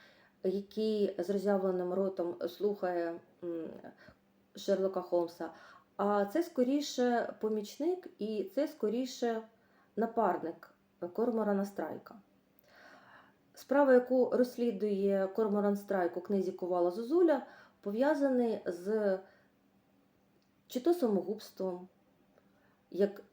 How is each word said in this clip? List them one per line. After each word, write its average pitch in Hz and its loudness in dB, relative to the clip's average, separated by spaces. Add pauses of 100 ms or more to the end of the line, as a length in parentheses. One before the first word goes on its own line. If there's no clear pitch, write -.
(420)
який 202 -2
з 180 -2
роззявленим 190 0
ротом 185 -2 (120)
слухає, 175 -2 (240)
м, 165 -6 (880)
Шерлока 190 0
Холмса, 170 -2 (460)
а 202 2
це 302 -2
скоріше 247 0
помічник 220 -4 (100)
і 208 -4
це 294 0
скоріше 233 -4 (540)
напарник 196 -2 (380)
Корморана 214 0
Страйка. - -10 (1400)
Справа, 269 4
яку 247 6
розслідує 202 2
Корморан 202 2
Страйк 185 -2
у 180 -4
книзі 185 -2
«Кувала 180 0
Зозуля», 262 2 (340)
пов'язаний 247 0
з 190 0 (1500)
чи 247 -6
то 339 4
самогубством, 190 -2 (1000)
як 196 0 (100)